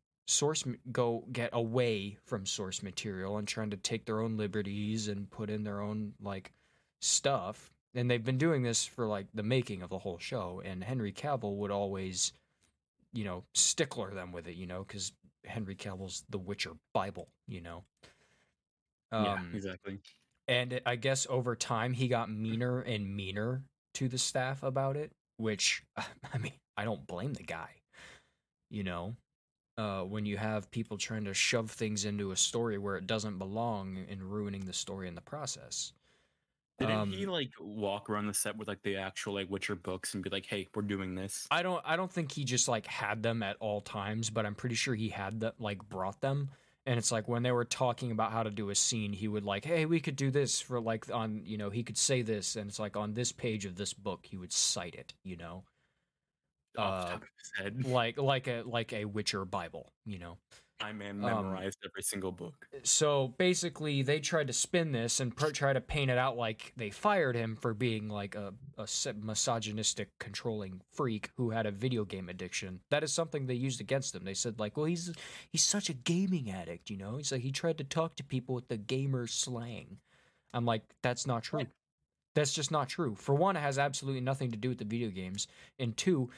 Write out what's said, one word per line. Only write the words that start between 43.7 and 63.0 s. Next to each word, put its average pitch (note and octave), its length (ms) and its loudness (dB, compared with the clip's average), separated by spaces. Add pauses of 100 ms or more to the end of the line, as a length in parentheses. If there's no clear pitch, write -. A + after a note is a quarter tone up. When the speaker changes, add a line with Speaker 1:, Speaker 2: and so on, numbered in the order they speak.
Speaker 1:
times, G#2+ 500 -2
but A2 160 2
I'm G#2 80 -2
pretty A#2 220 -2
sure B2+ 180 2
he A2 140 0
had G2+ 320 -4
the, A2+ 180 0
like, G#2 300 -4
brought F#2+ 320 -2
them. C#3 300 0 (360)
And B2 100 4
it's A#2 160 2
like, A2 160 0
when A#2+ 140 2
they B2+ 100 4
were A#2+ 120 4
talking B2 480 0
about A2 200 0
how A2+ 120 2
to A2 60 -2
do G2+ 200 -2
a G2+ 40 0
scene, G#2 380 2
he G2+ 160 -2
would, G#2 160 0
like, G2+ 200 0
"Hey, D#3+ 220 2
we E3+ 140 4
could C#3+ 160 -2
do C3+ 140 2
this C3+ 300 4
for, B2 200 -2
like, A2+ 300 -2
on," A2 340 -2
you G#2 140 -6
know, G#2 120 -2
he A2+ 120 -2
could - 160 -6
say B2+ 240 4
this, G#2+ 340 0
and G#2 140 -6
it's - 80 -10
like, G#2 180 -4
on G#2+ 180 -2
this A#2+ 160 0
page G#2+ 360 -2
of F2+ 100 -6
this G2+ 160 -4
book, G2 340 -6
he G2 100 -12
would F2+ 160 -8
cite - 420 2
it, - 280 -12
you F#2 140 -8
know? E2+ 280 -10 (1120)
Speaker 2:
Off F#2+ 280 0
the - 20 -2
Speaker 1:
Uh, F2 40 -2
Speaker 2:
top F2 120 -6
of - 60 -20 (100)
his - 180 -18
head. G2+ 280 -2
Speaker 1:
like, B2 340 2
like C3+ 280 2
a, A#2+ 160 -2
like A#2 300 -2
a G#2+ 120 -2
Witcher G#2 400 -2
Bible, F2 480 -6 (140)
you G2+ 120 -8
know? F2 200 -12 (420)
Speaker 2:
My G#2 120 -6
man G2+ 320 -4
Speaker 1:
Um, G#2+ 260 2
Speaker 2:
memorized F#2+ 340 -4
every F#2+ 180 -10
single F#2+ 280 0
book. E2+ 380 -10 (160)
Speaker 1:
so C#3+ 520 6